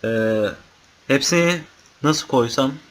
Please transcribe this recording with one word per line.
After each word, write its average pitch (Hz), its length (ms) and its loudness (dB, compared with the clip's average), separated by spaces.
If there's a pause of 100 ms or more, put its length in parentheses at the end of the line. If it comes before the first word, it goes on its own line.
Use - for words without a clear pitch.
Ee, 110 400 0 (640)
hepsini 170 520 2 (420)
nasıl - 240 0
koysam? 131 460 0 (180)